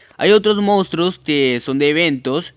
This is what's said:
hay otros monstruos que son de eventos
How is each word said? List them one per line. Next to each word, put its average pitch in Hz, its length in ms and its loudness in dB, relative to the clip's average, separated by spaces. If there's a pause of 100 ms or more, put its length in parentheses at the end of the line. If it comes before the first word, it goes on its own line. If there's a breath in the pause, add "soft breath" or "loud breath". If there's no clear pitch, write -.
(160 soft breath)
hay 180 140 2
otros 208 280 2
monstruos 190 600 -2
que 135 420 0
son 135 180 -4
de 143 120 2
eventos 151 680 -2